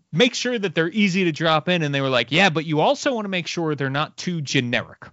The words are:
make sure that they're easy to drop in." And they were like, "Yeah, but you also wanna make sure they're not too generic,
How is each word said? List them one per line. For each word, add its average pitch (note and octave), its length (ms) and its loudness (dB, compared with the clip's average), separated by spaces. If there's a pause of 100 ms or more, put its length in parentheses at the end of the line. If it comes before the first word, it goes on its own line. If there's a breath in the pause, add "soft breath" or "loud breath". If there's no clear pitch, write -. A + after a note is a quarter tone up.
(140)
make A3+ 200 2
sure B3+ 240 -2
that F#3+ 180 -4
they're E3 140 0
easy G3 360 2
to E3 80 2
drop D#3 340 0
in." F3+ 160 2
And C#3+ 100 -2
they C#3 60 0
were C3+ 100 0
like, A#2+ 220 0
"Yeah, F#3 180 6
but D#3+ 160 -2
you D3+ 140 0
also C4+ 340 2
wanna G#3+ 140 -4
make F3+ 200 -4
sure D#3 280 -2
they're C#3 140 -2
not C#3+ 260 -4
too F3 240 -4
generic, A#2+ 720 -2